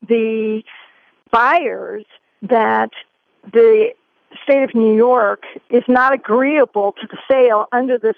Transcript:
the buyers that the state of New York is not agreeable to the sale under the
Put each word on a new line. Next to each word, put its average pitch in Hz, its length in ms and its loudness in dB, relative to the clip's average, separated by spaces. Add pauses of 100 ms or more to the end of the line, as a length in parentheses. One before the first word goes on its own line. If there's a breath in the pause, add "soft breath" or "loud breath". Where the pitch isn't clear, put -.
the 220 560 -2 (680 loud breath)
buyers 233 760 -2 (360)
that 220 480 -2 (640)
the 220 360 4 (540)
state 277 200 2
of - 100 -4
New 220 220 2
York 226 480 0 (260)
is 240 180 0
not 254 260 2
agreeable 247 800 -2
to - 140 -16
the - 100 -18 (120)
sale 240 420 2
under 254 260 -2
the 214 200 -2